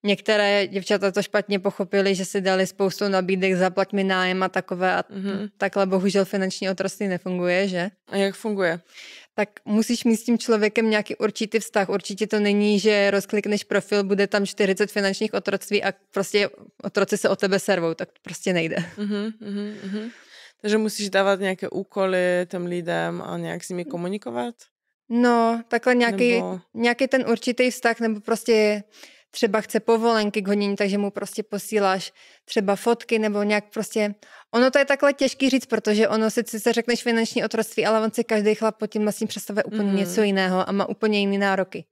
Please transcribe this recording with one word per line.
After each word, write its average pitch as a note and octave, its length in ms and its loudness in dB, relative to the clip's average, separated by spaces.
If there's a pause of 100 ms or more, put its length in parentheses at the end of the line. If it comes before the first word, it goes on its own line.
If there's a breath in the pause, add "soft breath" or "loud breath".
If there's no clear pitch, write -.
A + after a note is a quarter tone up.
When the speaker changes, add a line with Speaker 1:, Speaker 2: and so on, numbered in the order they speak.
Speaker 1:
některé G3+ 640 2
děvčata F#3+ 460 0
to D4 100 0
špatně G3+ 360 -2
pochopily, G3 560 0
že F#3 100 -4
si G3 160 -4
dali F#3 260 2
spoustu G3 420 -2
nabídek, F#3+ 480 2
"zaplať F#3 360 0
mi G3 120 0
nájem" F#3 380 0
a F#3 60 0
takové F#3 460 -2
a F3+ 160 -2
Speaker 2:
Mhm. G3 380 -6 (100)
Speaker 1:
takhle G3 280 0
bohužel F#3+ 380 2
finanční F#3+ 460 -4
otroctví F#3+ 380 -4
nefunguje, F3+ 600 0
že? F3+ 220 -4 (180)
Speaker 2:
A - 80 -6
jak G3 180 0
funguje? F#3 460 -2 (540 loud breath)
Speaker 1:
Tak G3+ 140 -2 (160)
musíš A3 400 0
mít A3+ 120 4
s - 80 -10
tím A#3 140 2
člověkem A3 520 2
nějaký G#3+ 260 -2
určitý A3 420 -2
vztah. G3 300 0
Určitě G3 380 -4
to G#3+ 140 0
není, G#3 400 4
že G3+ 300 4
rozklikneš G3+ 540 -2
profil, G3+ 400 0
bude G3+ 220 2
tam G3+ 200 0
čtyřicet G3 460 0
finančních G3+ 420 -2
otroctví G3+ 500 -2
a G3 80 0 (200)
prostě G3+ 360 0 (340)
otroci G3+ 360 0
se - 100 0
o F#3+ 80 2
tebe G3 220 0
servou, E3+ 360 0
tak - 180 -10
to - 100 -20
prostě - 300 -4
nejde. E3 240 0 (200)
Speaker 2:
Mhm, G#3 340 -4 (100)
mhm, G#3 340 -8 (100)
mhm. G#3+ 260 -8 (520 loud breath)
Takže G#3+ 160 2
musíš G#3 320 -2
dávat G3 300 2
nějaké F#3+ 280 -2
úkoly F#3+ 500 -2 (280)
těm F3 200 -6
lidem E3+ 560 -4
a F3 160 -8
nějak E3+ 260 -8
s - 40 -14
nimi F3 160 -6
komunikovat? A#3 680 -6 (540)
Speaker 1:
No, A#3 600 2
takhle A#3+ 260 2
nějaký, A#3+ 400 2
Speaker 2:
Nebo F#3 260 -2 (140)
Speaker 1:
nějaký A#3+ 340 0
ten C4 200 2
určitý A#3+ 420 2
vztah, A#3 300 -2
nebo A3 200 -2
prostě G#3+ 640 2 (480 loud breath)
třeba G#3+ 300 0
chce G#3+ 200 -2
povolenky A3 640 2
k F#3 60 -4
honění, G3+ 280 0
takže G3+ 220 0
mu G3+ 120 -2
prostě - 320 -8
posíláš G3 720 -2 (320 soft breath)
třeba G3+ 320 0
fotky, A#3 420 0
nebo G#3 240 0
nějak G#3 300 0
prostě... G#3 420 -2 (400 loud breath)
Ono B3+ 160 6
to C#4+ 80 2
je C#4 60 6
takhle C#4 280 4
těžký C4+ 380 0
říct, C4 160 2
protože G#3+ 420 2
ono A3 220 2
si A#3 160 0
sice A3+ 260 -2
řekneš A#3 300 0
finanční A3+ 420 0
otroctví, A3 420 -2
ale A3 140 4
on A3 100 0
si A#3 140 -2
každý G#3+ 300 2
chlap G#3+ 240 -2
pod G#3+ 80 -6
tím G#3+ 160 -4
vlastně G#3 240 -2
představuje G#3 380 -6
úplně G#3 240 -4
Speaker 2:
Mhm. G3 80 2
Speaker 1:
něco G3 260 0
jiného F#3+ 460 2
a F#3+ 40 -4
má G3 160 0
úplně G#3 320 0
jiný G3 180 0
nároky. F#3+ 540 -2